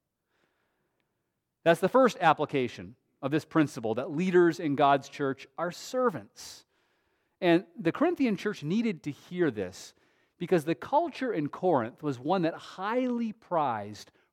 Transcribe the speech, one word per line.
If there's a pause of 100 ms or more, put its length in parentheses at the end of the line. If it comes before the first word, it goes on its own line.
(1600)
That's
the
first
application (260)
of
this
principle,
that
leaders
in
God's
church (100)
are
servants. (720)
And (160)
the
Corinthian
church
needed
to
hear
this (460)
because
the
culture
in
Corinth
was
one
that
highly
prized (220)